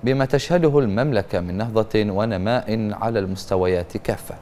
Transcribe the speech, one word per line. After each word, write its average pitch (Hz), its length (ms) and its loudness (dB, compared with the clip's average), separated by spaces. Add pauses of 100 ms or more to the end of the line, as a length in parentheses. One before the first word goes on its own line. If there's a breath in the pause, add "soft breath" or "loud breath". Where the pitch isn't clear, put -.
بما 135 200 2
تشهده 147 540 2
المملكة 110 600 0
من 87 140 -6
نهضة 110 340 0 (220)
ونماء 107 840 0
على 113 260 -2
المستويات 92 800 0
كافة. - 460 -6